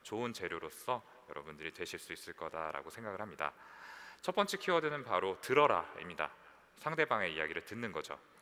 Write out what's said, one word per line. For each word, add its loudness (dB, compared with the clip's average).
좋은 -2
재료로서 -4
여러분들이 -10
되실 -6
수 -12
있을 -12
거다라고 -6
생각을 -8
합니다. -4
첫 0
번째 4
키워드는 2
바로 4
"들어라"입니다. 4
상대방의 2
이야기를 -2
듣는 -6
거죠. -6